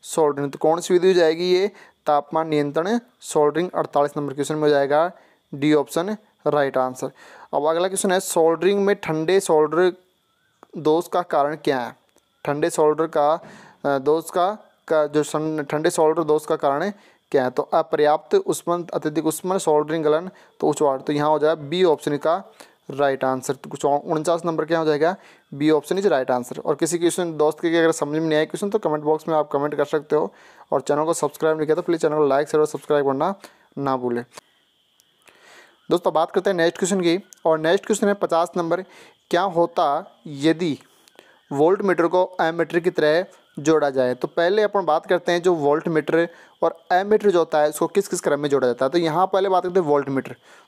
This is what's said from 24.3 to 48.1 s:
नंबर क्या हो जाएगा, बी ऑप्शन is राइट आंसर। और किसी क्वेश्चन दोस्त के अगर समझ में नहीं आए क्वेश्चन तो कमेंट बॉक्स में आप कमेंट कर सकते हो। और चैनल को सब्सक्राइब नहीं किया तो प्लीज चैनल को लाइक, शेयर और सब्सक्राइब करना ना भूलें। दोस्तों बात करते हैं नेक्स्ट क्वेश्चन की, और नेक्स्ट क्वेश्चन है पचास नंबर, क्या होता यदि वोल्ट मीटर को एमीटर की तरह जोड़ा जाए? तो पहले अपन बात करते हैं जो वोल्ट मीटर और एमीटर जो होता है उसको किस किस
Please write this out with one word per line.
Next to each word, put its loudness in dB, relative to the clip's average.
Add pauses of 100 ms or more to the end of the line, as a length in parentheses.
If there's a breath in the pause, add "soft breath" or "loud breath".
नंबर -2
क्या 0
हो -2
जाएगा, 2 (380 soft breath)
बी 0
ऑप्शन 0
is -2
राइट 2
आंसर। -4
और -2
किसी -2
क्वेश्चन -2
दोस्त 2
के 0
अगर 4
समझ -4
में -2
नहीं 2
आए 2
क्वेश्चन -6
तो -2
कमेंट -2
बॉक्स -2
में -2
आप 0
कमेंट -2
कर 0
सकते -2
हो। -2 (380 loud breath)
और 0
चैनल 0
को -2
सब्सक्राइब -2
नहीं -2
किया 2
तो -2
प्लीज -2
चैनल 0
को 2
लाइक, 0
शेयर 2
और 2
सब्सक्राइब -2
करना 0 (420 loud breath)
ना -2
भूलें। -4 (1600 loud breath)
दोस्तों 0
बात 0
करते 0
हैं 0
नेक्स्ट 0
क्वेश्चन -2
की, 0 (260)
और 2
नेक्स्ट 0
क्वेश्चन 0
है 2
पचास -2
नंबर, -2 (480 loud breath)
क्या 0
होता -2 (100)
यदि -2 (720 soft breath)
वोल्ट 2
मीटर 0
को 0
एमीटर -2
की -2
तरह 2 (340 soft breath)
जोड़ा 2
जाए? 0
तो -4
पहले 0
अपन 0
बात 0
करते 0
हैं 0
जो 2
वोल्ट 0
मीटर 0 (340 loud breath)
और -4
एमीटर 2
जो 4
होता 2
है 4
उसको -2
किस 0
किस -6